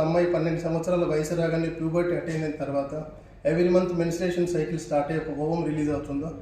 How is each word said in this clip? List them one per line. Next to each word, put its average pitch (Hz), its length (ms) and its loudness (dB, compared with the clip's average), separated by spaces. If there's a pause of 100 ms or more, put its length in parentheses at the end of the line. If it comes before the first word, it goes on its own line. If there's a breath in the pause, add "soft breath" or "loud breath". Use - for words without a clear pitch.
అమ్మాయి 175 300 2
పన్నెండు 160 320 0
సంవత్సరాల 165 460 0
వయసు 156 280 0
రాగానే 165 380 0
ప్యూబర్టీ 170 400 0
అటైన్ 160 260 -2
అయిన 147 180 -4
తర్వాత 139 300 -2 (560 loud breath)
every 175 240 4
month - 240 4
menstruation 175 560 0
cycle 156 320 -2
స్టార్ట్ 147 260 0
అయ్యి 160 100 -2
ఒక - 80 -6 (120)
ఓవం 165 260 0
రిలీజ్ 151 260 0
అవుతుందో 143 360 -4 (120)